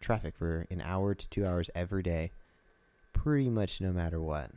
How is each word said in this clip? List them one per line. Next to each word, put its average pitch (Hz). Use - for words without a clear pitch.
traffic 107
for 82
an 90
hour 95
to -
two 101
hours 87
every 90
day, 85
pretty 139
much 107
no 92
matter 85
what. 76